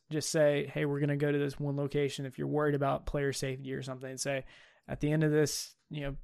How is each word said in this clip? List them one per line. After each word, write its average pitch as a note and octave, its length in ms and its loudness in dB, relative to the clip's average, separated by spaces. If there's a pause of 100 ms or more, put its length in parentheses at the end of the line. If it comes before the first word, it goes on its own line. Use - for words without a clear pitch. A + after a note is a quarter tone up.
(100)
Just D3+ 200 -2
say, D3 420 4
"Hey, D3+ 120 0
we're C#3+ 160 0
gonna D3 160 2
go C#3+ 160 2
to C#3+ 60 2
this C#3+ 200 -2
one C#3+ 180 -2
location." C#3+ 480 0
If C3 140 -10
you're C#3+ 80 -2
worried D3 300 2
about C#3 300 0
player C#3 260 0
safety C3 400 -6
or C3+ 100 -6
something, C3 340 -10
say, C3+ 280 -2 (420)
at - 140 -8
the D3 100 2
end D#3 140 4
of D3+ 80 4
this, D3+ 420 2 (160)
you D3+ 120 -8
know, C#3 220 -6